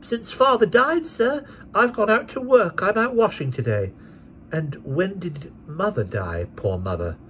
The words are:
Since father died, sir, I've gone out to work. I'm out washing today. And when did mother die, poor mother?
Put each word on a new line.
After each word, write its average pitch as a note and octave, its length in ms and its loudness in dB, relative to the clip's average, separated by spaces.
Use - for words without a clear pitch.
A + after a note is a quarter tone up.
Since A#3 280 -6
father B3+ 360 4
died, D4+ 380 0
sir, C4+ 400 -2
I've A#3+ 180 4
gone A3 180 0
out A3 200 2
to - 100 -6
work. B3 420 4
I'm G3+ 140 2
out A#3 180 0
washing G3+ 380 0
today. G#2 400 -2
And D#3 340 -4
when F#3 340 -2
did D#3+ 340 -10
mother E3+ 380 -2
die, F2+ 420 -4
poor F#2+ 220 -2
mother? F2 380 -4